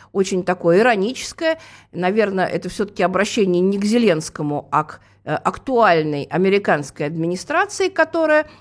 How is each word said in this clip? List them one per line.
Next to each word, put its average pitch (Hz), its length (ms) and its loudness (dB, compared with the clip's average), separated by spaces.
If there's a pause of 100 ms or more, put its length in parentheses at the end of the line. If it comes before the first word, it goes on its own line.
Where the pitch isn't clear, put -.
(120)
очень 190 300 -2
такое 175 380 2
ироническое. 254 800 0 (320)
Наверное, 190 520 0
это - 240 -4
все-таки 196 360 -4
обращение 185 580 0
не 196 160 2
к 202 60 -2
Зеленскому, 160 880 0
а 143 100 2
к, - 180 -18 (240)
э, 147 80 -6
актуальной 170 920 2
американской 175 800 0
администрации, 185 840 -2
которая, 320 600 0 (120)